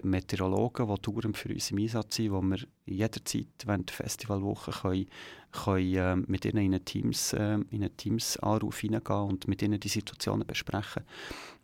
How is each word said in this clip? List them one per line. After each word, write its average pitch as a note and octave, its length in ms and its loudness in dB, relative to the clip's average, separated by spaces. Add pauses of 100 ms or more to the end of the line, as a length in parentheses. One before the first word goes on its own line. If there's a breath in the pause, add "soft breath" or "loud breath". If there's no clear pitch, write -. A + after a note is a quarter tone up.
Meteorologen, F#2+ 840 2
die G2+ 140 0
dauernd G#2+ 360 -2
für - 120 -6
uns G#2+ 220 -2
im G2+ 60 2
Einsatz A2 400 0
sind, A2 140 2
wo F#2+ 100 2
wir F#2+ 180 2 (260)
jederzeit A2 640 -2 (180)
während G2 240 0
der - 60 -10
Festivalwoche - 760 -4
können, F#2+ 360 0 (440 loud breath)
können, F#2 440 2
äh, F#2 200 4
mit F#2 300 0
ihnen G#2 120 2
in G2 160 4
einen F#2 120 0
Teams, - 480 0
äh, G#2 200 2
in G#2 300 0
einen - 120 -2
Teams-Anruf G#2+ 840 0
hineingehen G#2+ 420 0
und G2 260 0
mit G2 140 0
ihnen G#2 180 2
die - 80 -6
Situationen - 580 -2
besprechen. - 580 -4 (600 loud breath)